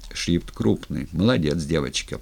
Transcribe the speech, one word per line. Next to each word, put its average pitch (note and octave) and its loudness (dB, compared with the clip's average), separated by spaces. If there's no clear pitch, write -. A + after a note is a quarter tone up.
Шрифт - 0
крупный. D2 0
Молодец E2+ 2
девочка. C#2+ -2